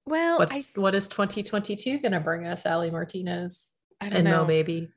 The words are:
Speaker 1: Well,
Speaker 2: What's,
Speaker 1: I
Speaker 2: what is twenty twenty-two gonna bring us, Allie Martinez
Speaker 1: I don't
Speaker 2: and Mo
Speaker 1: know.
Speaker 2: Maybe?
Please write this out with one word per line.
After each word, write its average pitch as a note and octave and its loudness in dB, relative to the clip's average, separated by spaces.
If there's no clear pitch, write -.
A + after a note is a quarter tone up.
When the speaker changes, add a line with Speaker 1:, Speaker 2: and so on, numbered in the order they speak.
Speaker 1:
Well, E4 2
Speaker 2:
What's, C4+ 0
Speaker 1:
I G3+ -2
Speaker 2:
what F#3+ 4
is G3 2
twenty G3+ -2
twenty-two G#3 -4
gonna G3+ 0
bring E3 -4
us, F3 -4
Allie E3+ 0
Martinez F3 -6
Speaker 1:
I G3+ -8
don't F#3 4
Speaker 2:
and E3 6
Mo E3 6
Speaker 1:
know. D#3+ 4
Speaker 2:
Maybe? E3 2